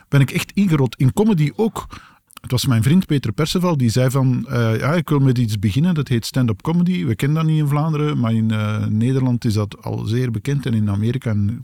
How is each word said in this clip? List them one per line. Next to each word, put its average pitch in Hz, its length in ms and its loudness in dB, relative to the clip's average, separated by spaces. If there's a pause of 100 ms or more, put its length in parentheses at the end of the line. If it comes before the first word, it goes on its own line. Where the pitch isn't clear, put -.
ben 139 140 4
ik 131 100 2
echt - 200 -6
ingerold. 156 440 0
In 131 180 2
comedy 196 420 2
ook. - 320 -2 (540)
Het - 100 -10
was 123 140 -2
mijn 113 180 2
vriend 175 220 4
Peter 135 260 0
Perceval, 170 460 -2
die 123 120 2
zei 127 200 2
van, 127 380 0
eh, 117 320 0
ja, 135 140 0
ik 175 160 -2
wil 147 100 2
met 135 180 2
iets 110 220 0
beginnen, 131 340 2
dat 151 140 -2
heet 117 180 -2
stand-up 117 360 -2
comedy. 175 440 0
We 117 100 0
kennen 151 220 0
dat 160 80 0
niet 156 140 2
in 151 80 0
Vlaanderen, 147 520 -2
maar 113 140 0
in, 110 180 0
eh, 107 340 -2
Nederland 123 600 0
is 113 80 0
dat 104 300 -4
al 113 220 -6
zeer 120 260 -2
bekend 135 340 -4
en 120 80 -2
in 107 160 0
Amerika 113 400 -2
en 104 340 -2